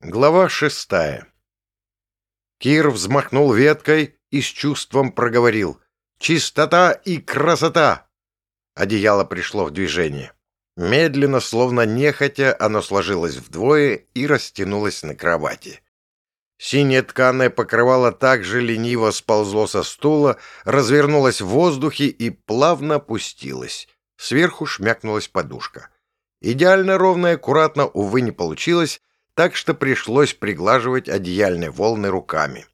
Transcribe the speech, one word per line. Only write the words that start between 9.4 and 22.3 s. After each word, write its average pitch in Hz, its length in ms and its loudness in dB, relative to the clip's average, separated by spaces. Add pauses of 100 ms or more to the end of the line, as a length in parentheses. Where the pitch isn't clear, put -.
в 73 80 -8
движение. 78 600 -4 (440)
Медленно, 139 640 -2
словно 123 440 -2
нехотя, 135 760 -2
оно 107 220 -2
сложилось 87 520 -4
вдвое 123 800 -2
и 135 140 -4
растянулось 101 760 -4
на 76 140 -10
кровати. 80 680 -6 (720)
Синее 135 460 0
тканое 127 480 2
покрывало 120 640 2
так 131 320 2
же 104 160 -2
лениво 117 500 0
сползло 107 560 0
со 95 160 -2
стула, 147 540 0 (260)
развернулось 139 760 2
в 101 80 -6
воздухе 143 580 0
и 117 240 -4